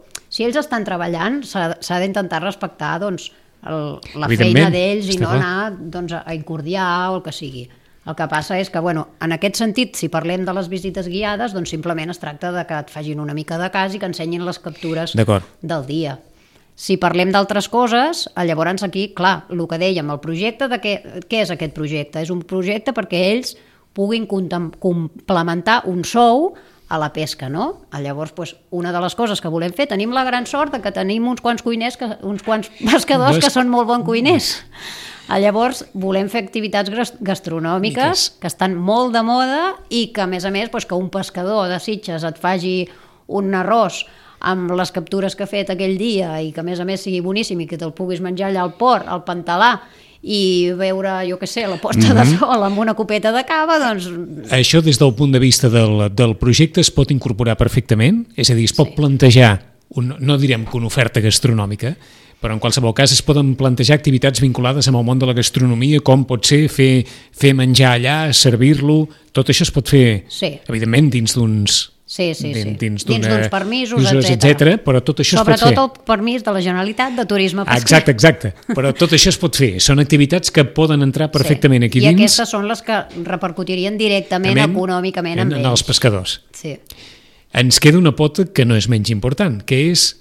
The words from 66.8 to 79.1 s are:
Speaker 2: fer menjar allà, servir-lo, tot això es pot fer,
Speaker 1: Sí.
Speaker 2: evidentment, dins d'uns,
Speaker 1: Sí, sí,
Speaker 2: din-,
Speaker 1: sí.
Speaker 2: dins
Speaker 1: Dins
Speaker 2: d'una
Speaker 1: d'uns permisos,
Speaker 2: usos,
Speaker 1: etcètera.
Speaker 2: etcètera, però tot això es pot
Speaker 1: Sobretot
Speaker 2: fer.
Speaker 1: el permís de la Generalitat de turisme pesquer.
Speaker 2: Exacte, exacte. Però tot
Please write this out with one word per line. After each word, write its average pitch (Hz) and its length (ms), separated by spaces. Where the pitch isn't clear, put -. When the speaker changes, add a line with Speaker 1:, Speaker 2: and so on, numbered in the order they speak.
Speaker 2:
fer 139 180
menjar 127 440
allà, 143 360
servir-lo, 143 720
tot 135 160
això 156 160
es - 80
pot 135 160
fer, 120 380
Speaker 1:
Sí. - 240
Speaker 2:
evidentment, 117 440
dins 113 240
d'uns, 107 560
Speaker 1:
Sí, 175 240
sí, 147 200
Speaker 2:
din-, - 20
Speaker 1:
sí. 110 80
Speaker 2:
dins 104 260
Speaker 1:
Dins - 0
Speaker 2:
d'una 110 300
Speaker 1:
d'uns 107 140
permisos, 220 520
Speaker 2:
usos, 131 120
Speaker 1:
etcètera. 131 80
Speaker 2:
etcètera, 143 500
però 127 200
tot - 160
això 147 160
es 220 80
pot 220 160
Speaker 1:
Sobretot 240 340
Speaker 2:
fer. - 60
Speaker 1:
el - 80
permís 226 360
de 214 100
la 190 80
Generalitat 202 520
de 240 140
turisme 190 380
pesquer. 123 180
Speaker 2:
Exacte, 151 280
exacte. 113 420
Però 135 240
tot 175 140